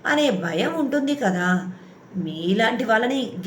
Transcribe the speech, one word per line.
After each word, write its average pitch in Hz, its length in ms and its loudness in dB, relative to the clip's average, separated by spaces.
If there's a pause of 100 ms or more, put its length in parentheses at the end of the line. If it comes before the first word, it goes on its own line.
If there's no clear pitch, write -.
అనే 294 240 4
భయం 180 440 0
ఉంటుంది 285 420 0
కదా. 185 520 0 (480)
మీలాంటి 185 680 0
వాళ్ళని 240 500 0 (140)